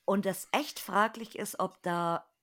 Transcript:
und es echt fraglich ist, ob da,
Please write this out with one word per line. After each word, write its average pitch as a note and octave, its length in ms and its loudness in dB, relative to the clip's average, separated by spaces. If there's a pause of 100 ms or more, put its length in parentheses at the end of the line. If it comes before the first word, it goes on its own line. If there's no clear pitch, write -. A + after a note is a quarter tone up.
und G3 200 2
es F#3 280 -4
echt D4 260 0
fraglich A3 580 0
ist, - 220 -6
ob - 240 -2
da, E3+ 460 0 (140)